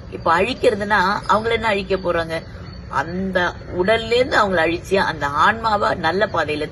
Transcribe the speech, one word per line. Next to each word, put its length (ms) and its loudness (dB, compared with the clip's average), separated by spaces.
இப்ப 300 2
அழிக்கிறதுனா 580 2
அவங்கள 240 2
என்ன 160 0
அழிக்க 280 0
போறாங்க? 480 -2
அந்த 640 -2
உடல்ல 280 2
இருந்து 260 2
அவங்கள 180 2
அழிச்சு 400 0
அந்த 320 0
ஆன்மாவை 680 2
நல்ல 300 0
பாதையில 460 -2